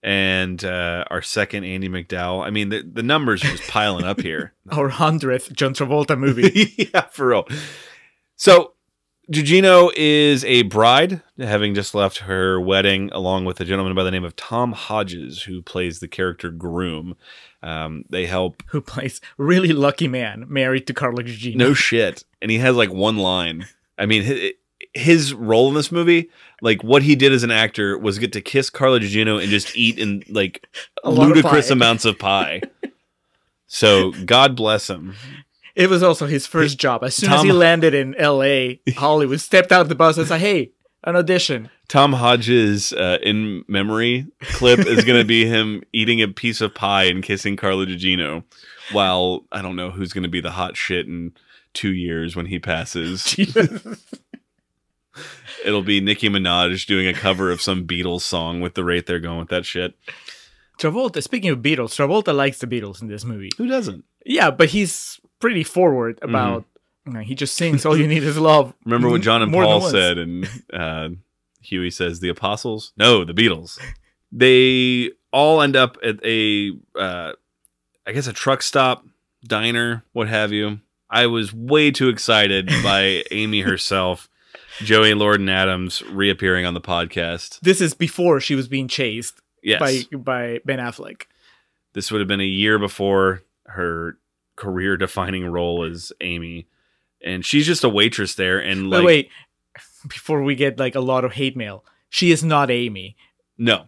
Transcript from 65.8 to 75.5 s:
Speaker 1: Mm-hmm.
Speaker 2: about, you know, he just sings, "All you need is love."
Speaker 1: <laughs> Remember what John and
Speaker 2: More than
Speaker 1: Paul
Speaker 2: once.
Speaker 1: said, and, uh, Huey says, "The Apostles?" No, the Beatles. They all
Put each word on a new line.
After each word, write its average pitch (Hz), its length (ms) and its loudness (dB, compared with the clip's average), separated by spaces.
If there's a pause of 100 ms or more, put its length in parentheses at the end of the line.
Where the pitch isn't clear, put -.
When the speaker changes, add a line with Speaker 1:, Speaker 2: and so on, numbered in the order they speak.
Speaker 1:
Mm-hmm. - 120 -10
Speaker 2:
about, 120 360 -2 (400)
you 131 80 -12
know, 113 60 -10
he 110 160 -10
just 139 200 -6
sings, 160 300 -2
"All 156 120 4
you 151 100 2
need 156 160 0
is 147 140 -2
love." 151 420 4
Speaker 1:
<laughs> - 60 -16
Remember 120 240 2
what 117 120 2
John 113 200 4
and 104 100 0
Speaker 2:
More - 120 4
than 107 80 6
Speaker 1:
Paul 107 100 6
Speaker 2:
once. 95 100 -2
Speaker 1:
said, 90 260 2
and, 87 320 -6 (240)
uh, 80 360 -6 (520)
Huey 90 300 -6
says, 85 300 -6
"The 90 80 -4
Apostles?" 107 680 -6
No, 110 260 6
the 82 100 -8
Beatles. 87 460 -2 (520)
They 127 800 4 (200)
all 151 300 4